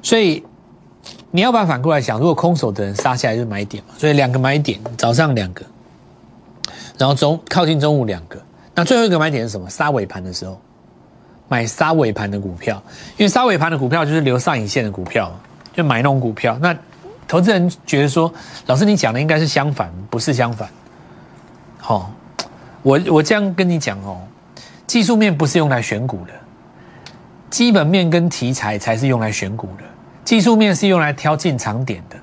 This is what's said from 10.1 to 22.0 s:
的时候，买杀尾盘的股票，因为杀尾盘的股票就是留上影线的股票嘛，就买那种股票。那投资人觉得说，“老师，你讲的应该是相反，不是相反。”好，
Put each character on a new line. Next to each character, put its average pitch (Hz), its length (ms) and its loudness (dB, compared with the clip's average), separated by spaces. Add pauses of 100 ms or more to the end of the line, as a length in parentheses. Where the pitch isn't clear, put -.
的 92 80 -10
时 90 140 -10
候， 95 120 -12 (920)
买 120 160 -2
杀 156 260 0
尾 139 220 2
盘 101 180 -4
的 101 80 -4
股 98 140 -8
票， 98 280 -6 (360)
因 208 80 4
为 - 20 4
杀 247 160 2
尾 214 140 2
盘 160 120 0
的 165 80 -2
股 135 120 -2
票 160 160 0
就 147 60 -2
是 160 100 2
留 127 180 2
上 143 180 0
影 107 80 -4
线 110 200 -2
的 104 40 -4
股 98 140 -8
票 92 260 -2
嘛， 85 60 -14 (380)
就 170 100 0
买 131 140 2
那 120 60 0
种 139 140 2
股 123 140 -2
票。 113 300 -2
那 170 120 0 (540)
投 175 140 2
资 196 100 4
人 180 180 2 (160)
觉 143 160 0
得 147 60 2
说 165 240 0 (360)
，“老 127 100 2
师， 185 80 4
你 208 100 4
讲 117 180 0
的 123 60 -2
应 151 80 0
该 156 100 2
是 160 80 2
相 143 280 0
反， 92 180 -6 (180)
不 - 80 -4
是 143 160 0
相 120 200 0
反。” 107 160 -10 (1080)
好， 98 320 -4 (720)